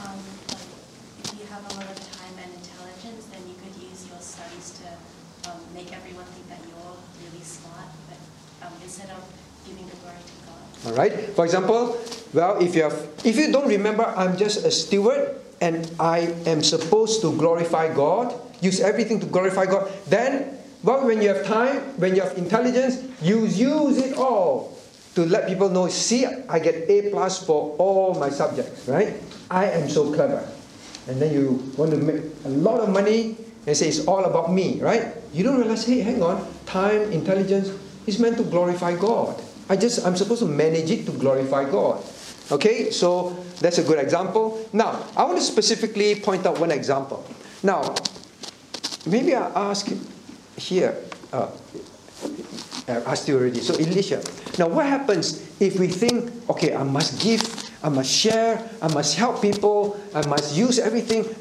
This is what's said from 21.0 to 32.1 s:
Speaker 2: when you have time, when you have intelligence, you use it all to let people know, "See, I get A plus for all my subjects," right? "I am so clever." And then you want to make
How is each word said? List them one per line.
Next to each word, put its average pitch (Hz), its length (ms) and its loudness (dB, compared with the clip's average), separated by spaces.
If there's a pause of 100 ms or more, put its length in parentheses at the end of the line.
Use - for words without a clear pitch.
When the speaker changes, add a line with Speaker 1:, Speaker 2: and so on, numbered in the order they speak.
Speaker 2:
when 220 160 4
you 202 80 4
have 190 160 0
time, 247 560 0
when 185 160 4
you 190 60 4
have 185 160 -4
intelligence, 247 580 2 (240)
you 214 240 4
use 254 560 2
it 262 160 0
all 190 560 2 (420)
to 170 140 4
let 185 200 2
people 185 200 2
know, 180 200 2
"See, 247 360 0
I - 340 -2
get 160 300 0
A 202 240 4
plus 180 320 -2
for 151 320 2
all 190 400 4
my 143 160 0
subjects," 151 560 -2
right? 175 240 2 (380)
"I 185 180 2
am 160 240 0
so 147 200 4
clever." 143 280 2 (680)
And 131 120 -2
then 151 120 2
you 135 280 2 (160)
want 156 160 2
to 139 80 2
make 151 240 0 (200)